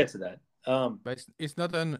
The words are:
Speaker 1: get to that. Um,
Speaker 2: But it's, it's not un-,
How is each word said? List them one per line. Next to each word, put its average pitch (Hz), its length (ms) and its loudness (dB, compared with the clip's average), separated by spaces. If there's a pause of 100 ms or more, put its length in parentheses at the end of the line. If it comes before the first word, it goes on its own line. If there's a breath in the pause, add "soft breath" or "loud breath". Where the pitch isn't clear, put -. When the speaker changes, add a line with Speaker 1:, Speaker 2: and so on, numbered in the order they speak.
Speaker 1:
get 135 140 8
to 101 40 -8
that. 92 200 -8 (340)
Um, 123 300 2
Speaker 2:
But 123 160 -6
it's, - 80 -18 (180)
it's 147 120 -6
not 175 180 -2
un-, 165 260 0